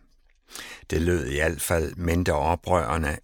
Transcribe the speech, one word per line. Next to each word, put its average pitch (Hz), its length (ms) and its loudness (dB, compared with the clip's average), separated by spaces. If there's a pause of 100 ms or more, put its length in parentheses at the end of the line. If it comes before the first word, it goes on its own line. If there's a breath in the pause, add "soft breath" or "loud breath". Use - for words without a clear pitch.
(920 loud breath)
Det 82 120 2
lød 82 240 2
i 69 120 -4
alt 78 240 0
fald 82 340 0
mindre 87 360 0
oprørende, 78 920 0